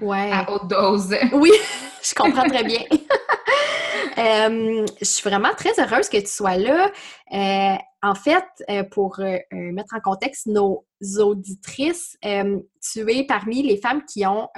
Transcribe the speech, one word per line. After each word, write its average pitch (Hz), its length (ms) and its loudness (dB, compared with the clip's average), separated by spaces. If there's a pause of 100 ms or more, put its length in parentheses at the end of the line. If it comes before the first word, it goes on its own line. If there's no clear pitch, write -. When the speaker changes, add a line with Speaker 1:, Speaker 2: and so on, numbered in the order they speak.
Speaker 1:
euh, - 20 -6
Speaker 2:
Ouais. 202 280 -2
Speaker 1:
à 190 180 0
haute 196 180 -4
dose. 196 460 2 (100)
<laughs> 247 80 2
Speaker 2:
Oui, 302 200 8 (260)
<laughs> - 240 -14
je - 120 -4
comprends 262 340 4
très 254 160 2
bien. 226 220 -2
<laughs> - 40 -10 (1300)
Euh, 220 680 2 (160)
je 202 60 -6
suis - 220 -2
vraiment 208 260 2
très - 260 -2
heureuse - 300 2
que 220 80 0
tu 202 80 -2
sois 185 320 -2
là. 330 340 2 (400)
Euh, 196 460 0 (240)
en 202 120 2
fait, 190 300 2 (240)
euh, 202 160 -4
pour, 196 360 -4
euh, 190 160 -2 (180)
euh, 175 180 -8
mettre 208 220 -10
en 214 60 -8
contexte 196 460 -4
nos 202 400 0 (320)
auditrices, 208 1040 -2
euh, 202 340 -2 (240)
tu 220 280 -4
es 262 140 0
parmi 226 380 -2
les 208 160 2
femmes 262 260 -2
qui 202 220 -4
ont, 208 320 -2